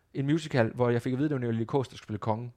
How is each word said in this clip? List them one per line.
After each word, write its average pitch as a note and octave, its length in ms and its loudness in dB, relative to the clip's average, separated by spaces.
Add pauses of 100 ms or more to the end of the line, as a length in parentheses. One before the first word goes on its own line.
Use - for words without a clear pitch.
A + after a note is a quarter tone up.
(140)
en C3+ 120 -2
musical, C#3+ 480 2
hvor B2 160 2
jeg A#2+ 120 2
fik C3 120 -2
at B2+ 60 -2
vide, D3 60 2
at D3+ 60 0 (100)
det B2 60 -2
var A#2 60 0
Nelly A2+ 120 -2
Kås, C3+ 220 0
der - 80 -20
skulle - 100 -18
spille G#2+ 140 -6
kongen, A2+ 380 -4